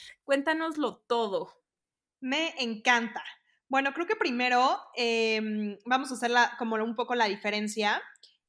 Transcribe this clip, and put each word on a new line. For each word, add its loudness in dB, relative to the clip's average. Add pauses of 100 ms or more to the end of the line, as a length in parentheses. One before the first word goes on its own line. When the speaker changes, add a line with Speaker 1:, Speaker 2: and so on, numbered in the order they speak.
(260)
Speaker 1:
Cuéntanoslo -2
todo. -2 (680)
Speaker 2:
Me -2
encanta. 0 (460)
Bueno, 2
creo -2
que -2
primero, 2 (180)
em, 0
vamos 0
a -6
hacer -2
la, 4
como -2
un -2
poco -2
la 2
diferencia -2 (460)